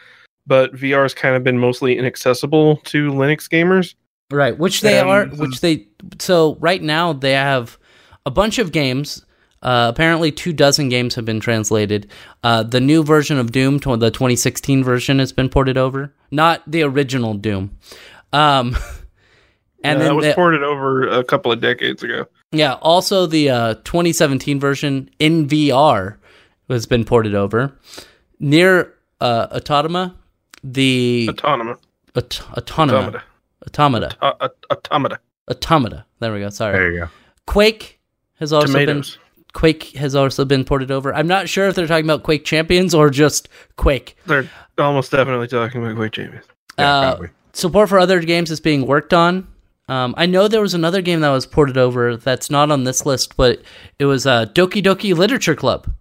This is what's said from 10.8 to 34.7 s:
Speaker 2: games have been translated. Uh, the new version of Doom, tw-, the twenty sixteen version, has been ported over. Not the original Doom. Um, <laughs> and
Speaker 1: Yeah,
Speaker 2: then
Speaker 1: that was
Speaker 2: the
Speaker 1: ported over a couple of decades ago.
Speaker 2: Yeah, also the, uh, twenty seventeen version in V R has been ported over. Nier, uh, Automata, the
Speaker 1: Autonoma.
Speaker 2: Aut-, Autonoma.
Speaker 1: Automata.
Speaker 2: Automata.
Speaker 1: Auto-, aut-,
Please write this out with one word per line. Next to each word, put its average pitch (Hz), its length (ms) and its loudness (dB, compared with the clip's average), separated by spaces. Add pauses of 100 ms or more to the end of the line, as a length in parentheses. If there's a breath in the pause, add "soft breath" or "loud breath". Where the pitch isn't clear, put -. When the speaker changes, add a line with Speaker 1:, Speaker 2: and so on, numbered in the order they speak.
Speaker 2:
games 123 240 -2
have 120 100 -8
been 110 160 -2
translated. 107 680 -2 (340 loud breath)
Uh, 117 180 2
the 120 180 0
new 151 220 4
version 151 360 2
of 117 140 -2
Doom, 135 280 2
tw-, 127 180 -2
the 113 120 2
twenty 123 260 0
sixteen 135 480 0
version, 127 340 0
has 131 140 -2
been 131 160 -2
ported 131 300 0
over. 135 340 -4 (180)
Not 156 400 0
the 160 120 0
original 131 520 -2
Doom. 101 420 -4 (560 loud breath)
Um, 135 440 2 (540 loud breath)
<laughs> - 520 -20
and - 0 -
Speaker 1:
Yeah, 147 120 0
Speaker 2:
then 147 40 0 (100)
Speaker 1:
that 143 60 2
was 151 120 0
Speaker 2:
the 147 80 2
Speaker 1:
ported 165 280 2
over 135 460 -2
a 123 160 0
couple 135 260 -2
of 117 100 0
decades 120 420 -2
ago. 123 240 -8 (260)
Speaker 2:
Yeah, 151 220 0
also 180 520 2
the, 156 240 2
uh, 117 240 0 (100)
twenty 170 280 0
seventeen 143 480 0
version 139 580 -4
in 156 300 2
V 147 240 2
R 123 460 2 (500 soft breath)
has 120 180 -2
been 117 180 0
ported 110 300 0
over. 113 420 -2 (600 loud breath)
Nier, 170 560 2 (260)
uh, 117 320 0
Automata, 170 600 -2 (480)
the 123 720 0
Speaker 1:
Autonoma. 120 460 -4 (360)
Speaker 2:
Aut-, - 280 -6 (140)
Autonoma. 151 360 0
Speaker 1:
Automata. 123 300 -2 (440)
Speaker 2:
Automata. 127 560 -2
Speaker 1:
Auto-, 139 220 -2
aut-, - 260 -10